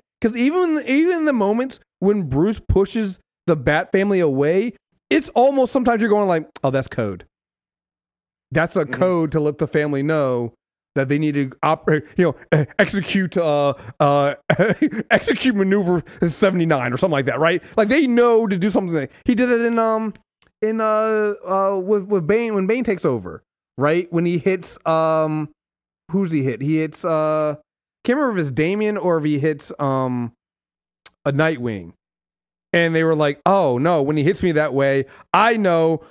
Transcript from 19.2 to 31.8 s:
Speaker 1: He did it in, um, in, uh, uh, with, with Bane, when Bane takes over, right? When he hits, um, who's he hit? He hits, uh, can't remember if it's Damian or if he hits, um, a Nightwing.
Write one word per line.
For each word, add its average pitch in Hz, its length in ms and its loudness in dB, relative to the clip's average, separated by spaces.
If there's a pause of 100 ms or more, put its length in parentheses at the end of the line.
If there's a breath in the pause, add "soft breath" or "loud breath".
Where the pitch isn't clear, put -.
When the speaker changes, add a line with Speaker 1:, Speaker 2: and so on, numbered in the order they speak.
Speaker 1:
He 240 120 2
did 247 140 2
it 233 100 2
in, 233 180 0
um, 220 360 0 (460)
in, 220 200 -2
uh, 214 540 0 (120)
uh, 196 340 0
with, 196 280 0
with 185 180 0
Bane, 220 280 0
when 190 120 -2
Bane 240 160 0
takes 196 220 -4
over, 95 400 -4 (340)
right? 170 340 0
When 170 140 0
he 175 120 0
hits, 185 460 -4
um, 156 640 0 (600)
who's 185 220 -2
he 147 100 0
hit? 127 180 -4
He 156 180 0
hits, 156 260 -6
uh, 156 500 0 (480)
can't 254 160 0
remember 233 220 0
if 151 60 -2
it's 139 40 -6
Damian 202 460 -2
or 170 220 0
if 147 60 -4
he 151 140 0
hits, 151 400 -4
um, 127 540 -2 (920)
a 143 80 -2
Nightwing. 120 600 -4 (800)